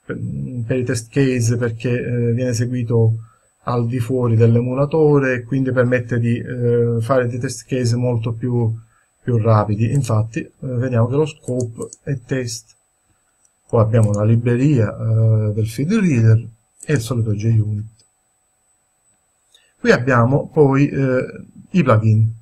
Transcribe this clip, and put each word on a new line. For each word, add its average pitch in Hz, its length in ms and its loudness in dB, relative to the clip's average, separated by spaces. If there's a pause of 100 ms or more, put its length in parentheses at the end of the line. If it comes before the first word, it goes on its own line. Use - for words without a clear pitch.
per, - 120 -10 (480)
per 131 120 -2
i 123 80 -4
test 120 260 -6
case 127 460 0
perché, 120 440 -4
eh, 120 300 -2
viene 123 200 -2
eseguito 117 760 0 (380)
al 120 240 -2
di 123 120 -2
fuori 120 380 0
dell'emulatore 131 960 2
e 120 100 -4
quindi 131 300 -2
permette 123 440 0
di, 117 200 0
eh, 120 640 0
fare 127 260 0
dei 120 120 -6
test 127 280 -8
case 123 300 0
molto 120 340 -2
più, 120 420 -2 (480)
più 120 160 -2
rapidi. 107 540 2
Infatti, 117 480 -2
eh, - 200 -12
vediamo 123 480 -2
che 127 80 -2
lo 151 100 2
scope 123 640 -8 (140)
è 143 220 -4
test. 127 480 -8 (920)
Poi 117 140 2
abbiamo 110 320 2
la 101 100 -2
libreria, 120 720 2
eh, 110 560 0
del 107 160 -2
feed 143 240 -4
reader 120 500 2 (440)
e 156 80 -4
il 123 80 0
solito 113 320 -2
JUnit. 107 500 -2 (1900)
Qui 240 140 2
abbiamo 127 560 2
poi, 139 400 4
eh, 131 380 0 (460)
i 175 120 2
plugin. 110 480 2 (100)